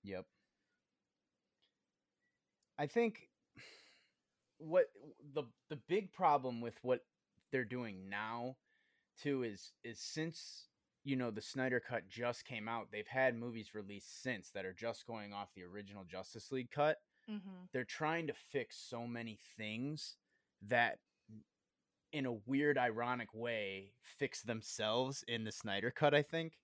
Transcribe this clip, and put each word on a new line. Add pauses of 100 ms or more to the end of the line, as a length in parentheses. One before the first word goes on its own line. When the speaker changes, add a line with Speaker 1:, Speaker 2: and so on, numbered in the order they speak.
Speaker 1:
Yep. (2500)
I
think (1300)
what (420)
the, (260)
the (100)
big
problem
with
what (460)
they're
doing
now, (600)
too,
is, (120)
is
since, (360)
you
know,
the
Snyder
Cut
just
came
out,
they've
had
movies
released
since
that
are
just
going
off
the
original
Justice
League
cut. (320)
Speaker 2:
Mm-hmm.
Speaker 1:
They're
trying
to
fix
so
many (160)
things (460)
that, (1120)
in
a
weird,
ironic
way,
fix
themselves
in
the
Snyder
Cut,
I
think.